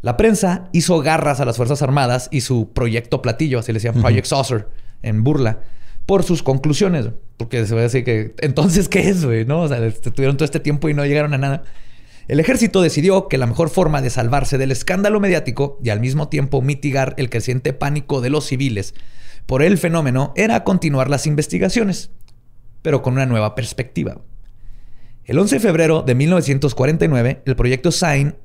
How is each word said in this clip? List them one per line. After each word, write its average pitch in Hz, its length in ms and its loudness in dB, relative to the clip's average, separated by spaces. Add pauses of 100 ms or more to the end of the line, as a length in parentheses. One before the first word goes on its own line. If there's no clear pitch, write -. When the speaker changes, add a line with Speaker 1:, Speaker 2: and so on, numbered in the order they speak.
Speaker 1:
La 120 160 -2
prensa 190 540 2
hizo 165 280 2
garras 147 400 0
a 139 60 0
las 117 120 -2
Fuerzas 131 240 0
Armadas 127 500 0
y 135 100 0
su 117 320 -2
Proyecto 117 480 -2
Platillo, 123 380 0
así 110 120 -6
le 110 60 0
decían, 113 180 -2
Speaker 2:
Ujú. 120 80 4
Speaker 1:
Project 113 240 2
Saucer, 131 400 0 (340)
en 110 220 0
burla, 131 360 2 (460)
por 190 180 4
sus 175 200 0
conclusiones. 135 680 2 (280)
Porque 113 280 -2
se 104 80 -2
va 113 80 0
a - 20 2
decir 120 200 0
que, 110 360 -2
"Entonces, 160 500 2
¿qué 185 200 2
es, 180 160 2
güey?", 113 200 2
¿no? 151 160 0
O 165 60 0
sea, 120 180 0
este, - 260 0
tuvieron - 260 2
todo 156 80 2
este 147 140 -2
tiempo 147 300 0
y 151 40 0
no 143 120 0
llegaron 147 280 0
a 139 40 -2
nada. 139 260 -2 (640)
El 143 120 2
ejército 226 420 2
decidió 185 460 2
que 131 100 -2
la 127 100 0
mejor 147 220 0
forma 151 320 2
de 131 80 0
salvarse 131 480 0
del 135 140 0
escándalo 202 480 0
mediático 143 640 0
y 113 60 0
al 104 100 0
mismo 131 280 -2
tiempo 139 340 0
mitigar 135 560 -2
el 131 120 -2
creciente 127 440 -2
pánico 143 480 -2
de 123 100 0
los 143 140 0
civiles 123 500 -2 (500)
por 131 160 0
el 180 160 6
fenómeno 143 580 0
era 220 280 2
continuar 147 460 2
las 143 180 0
investigaciones, 180 840 0 (720)
pero 135 220 0
con 127 100 0
una 131 140 0
nueva 107 260 0
perspectiva. - 680 -6 (1040)
El 143 140 0
once 208 160 2
de 254 40 2
febrero 160 440 2
de 127 120 2
mil 143 140 2
novecientos 143 460 2
cuarenta 156 300 2
y - 20 2
nueve, 131 380 0
el 131 100 0
proyecto 127 360 0
Sign 147 540 0